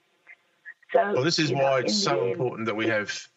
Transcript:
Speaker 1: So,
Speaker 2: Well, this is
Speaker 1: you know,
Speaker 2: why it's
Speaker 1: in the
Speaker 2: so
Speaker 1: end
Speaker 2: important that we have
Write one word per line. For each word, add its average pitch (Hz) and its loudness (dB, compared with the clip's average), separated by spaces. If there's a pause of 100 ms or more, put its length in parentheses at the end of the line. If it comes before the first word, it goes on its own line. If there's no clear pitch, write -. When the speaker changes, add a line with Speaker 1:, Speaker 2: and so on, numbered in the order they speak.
(920)
Speaker 1:
So, 104 2
Speaker 2:
Well, 123 2
this 165 2
is 156 2
Speaker 1:
you 131 0
know, 135 2
Speaker 2:
why 135 4
it's - 0
Speaker 1:
in 151 0
the 139 2
Speaker 2:
so - 0
Speaker 1:
end 95 0
Speaker 2:
important 117 -4
that 107 -2
we 110 0
have 107 -4